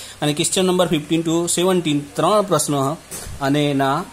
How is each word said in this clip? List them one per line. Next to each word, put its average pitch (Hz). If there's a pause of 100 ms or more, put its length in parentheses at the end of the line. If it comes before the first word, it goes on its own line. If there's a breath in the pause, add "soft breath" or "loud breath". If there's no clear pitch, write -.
(220 loud breath)
અને 147
question 170
number 180
fifteen 160
to 165
seventeen 170
ત્રણ 175
પ્રશ્ન 160 (680 loud breath)
અને 147
એના 139